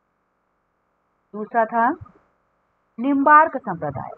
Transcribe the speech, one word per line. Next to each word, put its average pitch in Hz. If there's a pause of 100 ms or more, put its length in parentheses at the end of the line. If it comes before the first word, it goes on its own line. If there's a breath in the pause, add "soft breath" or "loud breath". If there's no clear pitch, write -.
(1300)
दूसरा 214
था 226 (1080)
निम्बार्क 285
संप्रदाय। 160